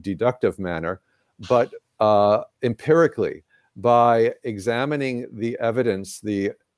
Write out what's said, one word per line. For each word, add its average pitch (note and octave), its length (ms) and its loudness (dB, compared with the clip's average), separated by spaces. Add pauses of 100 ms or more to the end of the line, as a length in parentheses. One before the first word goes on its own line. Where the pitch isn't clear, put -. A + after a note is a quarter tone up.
deductive G2+ 580 -2
manner, F2 400 -6 (480)
but, A#2+ 260 0 (280)
uh, G#2 420 4 (180)
empirically, B2 840 0 (320)
by A#2+ 560 4 (100)
examining B2 880 -4
the A#2 300 -6
evidence, A2+ 580 -2
the, G2+ 320 -2 (260)